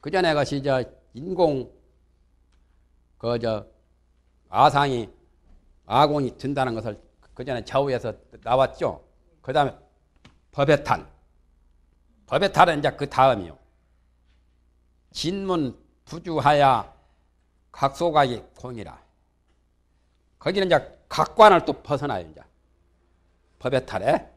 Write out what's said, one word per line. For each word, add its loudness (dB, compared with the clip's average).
그 -12
전에 0
것이 -2
저 0
인공, -2
그 -4
저 -4
아상이 2
아공이 0
든다는 -4
것을 -10
그 -14
전에 -8
좌우에서 -2
나왔죠. -2
그 -10
다음에 0
법의 2
탈. -2
법의 -2
탈은 4
이제 0
그 -8
다음이요. 0
진문 -4
부주하야 2
각소각이 0
공이라. -14
거기는 -2
이제 0
각관을 6
또 -4
벗어나요, -4
이제. -20
법의 -2
탈에. -2